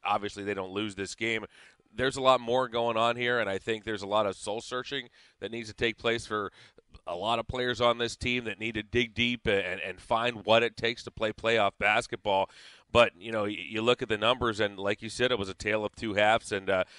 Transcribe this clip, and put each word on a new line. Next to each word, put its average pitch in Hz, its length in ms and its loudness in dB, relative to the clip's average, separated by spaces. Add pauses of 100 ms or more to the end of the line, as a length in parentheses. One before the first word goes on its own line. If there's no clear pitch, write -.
obviously 104 400 -2
they 101 120 -4
don't 92 160 -6
lose 101 240 -4
this 95 180 -8
game. 113 320 -4 (460)
There's 131 260 -2
a 135 40 -4
lot 131 180 6
more 123 280 0
going 117 300 0
on 117 180 2
here, 123 240 0
and 104 100 0
I 98 80 -2
think 107 260 -4
there's 104 200 -4
a 98 40 -8
lot 104 200 2
of 95 80 -2
soul 107 260 -6
searching 127 480 -8 (300)
that 104 120 -8
needs 113 180 -10
to 104 60 -16
take 117 220 0
place 117 300 0
for 104 240 -2 (560)
a 87 80 -6
lot 110 240 0
of 113 80 -6
players 123 340 -2
on 120 160 4
this 117 180 -2
team 123 280 -2
that 104 160 -8
need 110 160 -6
to 107 80 -4
dig 117 320 -2
deep 120 320 0
and, 98 180 2
and, 90 160 -6
and 92 180 -8
find 113 460 -2
what 113 160 6
it 113 160 -2
takes 117 280 -4
to 123 60 -12
play 110 220 -2
playoff 110 460 2
basketball. 101 680 2 (440)
But, 117 280 6
you 110 120 -10
know, 107 120 0
y-, 104 140 -4 (100)
you 110 140 -4
look 123 220 4
at 110 60 -6
the 107 100 0
numbers, 117 400 0
and 101 180 0
like 101 240 -2
you 113 80 -10
said, 123 220 0
it 117 80 0
was 98 100 -6
a 92 60 -10
tale 107 280 -2
of 104 120 -6
two 110 180 -6
halves, 107 380 4
and, 95 180 -4
uh, 92 140 2 (160)